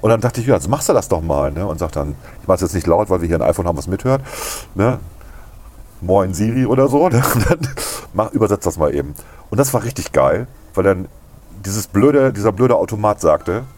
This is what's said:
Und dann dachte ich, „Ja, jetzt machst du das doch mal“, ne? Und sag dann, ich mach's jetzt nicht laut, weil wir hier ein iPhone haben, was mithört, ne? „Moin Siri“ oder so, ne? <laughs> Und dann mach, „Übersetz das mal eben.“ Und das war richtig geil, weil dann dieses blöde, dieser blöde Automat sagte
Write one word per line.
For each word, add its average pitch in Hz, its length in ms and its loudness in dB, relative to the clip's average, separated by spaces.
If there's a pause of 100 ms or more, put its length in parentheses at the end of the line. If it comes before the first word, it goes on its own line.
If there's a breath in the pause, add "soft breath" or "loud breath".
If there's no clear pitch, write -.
Und 113 100 2
dann 110 100 2
dachte 123 180 -2
ich, 117 80 -4
„Ja, 131 80 4
jetzt 80 140 -2
machst 139 180 -2
du 185 60 2
das 110 160 2
doch 85 120 0
mal“, 73 300 0
ne? 82 140 -4
Und 82 140 -6
sag 85 140 -4
dann, 73 220 -4 (260 loud breath)
ich - 60 -14
mach's 92 140 2
jetzt 117 140 -4
nicht 87 120 -2
laut, 90 220 2
weil 92 120 2
wir 85 60 -2
hier 85 100 0
ein - 40 0
iPhone 85 260 0
haben, 85 100 -2
was 71 100 -8
mithört, 127 340 -2 (540 loud breath)
ne? 107 240 0 (1000 loud breath)
„Moin 92 340 2
Siri“ 117 340 0
oder 131 200 4
so, 147 220 4
ne? 123 200 4
<laughs> - 60 -2
Und 110 140 0
dann 170 100 2 (540 loud breath)
mach, 107 180 -2
„Übersetz 101 320 2
das 87 140 -2
mal 76 160 2
eben.“ 73 200 -4 (360 loud breath)
Und 104 80 -2
das 135 160 0
war 117 100 0
richtig 120 300 -8
geil, 76 340 2 (260)
weil 95 120 0
dann 95 220 2 (580)
dieses 101 220 -4
blöde, 135 440 4
dieser 104 220 0
blöde 120 220 2
Automat 104 440 0
sagte 87 440 0 (140)